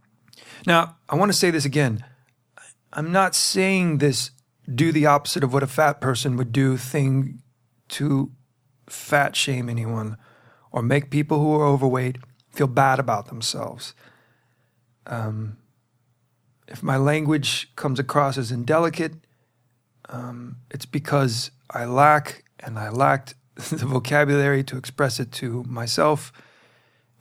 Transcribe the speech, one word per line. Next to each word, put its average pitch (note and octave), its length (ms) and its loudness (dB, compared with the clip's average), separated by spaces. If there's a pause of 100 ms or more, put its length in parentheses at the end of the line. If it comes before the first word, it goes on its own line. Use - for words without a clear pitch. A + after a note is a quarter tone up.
(640)
Now, E3+ 320 2 (120)
I - 60 -2
wanna G3 180 4
say F3+ 180 2
this D3+ 140 0
again. C3 400 0 (880)
I'm D#3 180 -4
not F#3+ 240 4
saying F#3+ 640 2
this C#3+ 340 0 (420)
do D#3+ 180 2
the D3+ 140 4
opposite D3 380 2
of B2+ 100 0
what C3+ 100 2
a C3+ 40 -2
fat D3 340 2
person B2+ 360 0
would A#2+ 140 -4
do C3 260 2
thing C3+ 640 -2 (460)
to C#3 440 -2 (560)
fat - 480 0
shame B2 340 -4
anyone A2+ 480 -6 (540)
or B2 100 -4
make C#3 300 0
people D3 280 0
who D3+ 140 2
are D3+ 120 2
overweight B2+ 520 2 (320)
feel C#3+ 180 -2
bad C3 320 2
about A2+ 280 -2
themselves. - 640 -10 (1120)
Um, A2 520 -8 (1080)
if - 140 -16
my C3+ 160 -2
language D3 800 0
comes C3+ 240 -4
across C#3 380 0
as A#2+ 140 -4
indelicate, D#3+ 640 0 (960)
um, B2 480 -12 (140)
it's - 140 -10
because B2+ 640 -2 (180)
I A#2+ 160 -6
lack, D3 580 2 (160)
and A2 200 -10
I G#2+ 100 -8
lacked C#3 460 0 (100)
<laughs> - 100 -20
the - 300 -6
vocabulary C#3 800 2
to C3 140 -8
express C3+ 420 -2
it A#2 140 -6
to B2 300 -6
myself B2 680 0 (880)